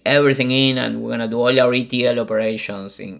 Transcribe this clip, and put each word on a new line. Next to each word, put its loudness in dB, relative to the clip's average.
everything 2
in 2
and -4
we're -8
gonna -4
do -4
all 4
our 4
E 0
T -2
L 2
operations -4
in, -14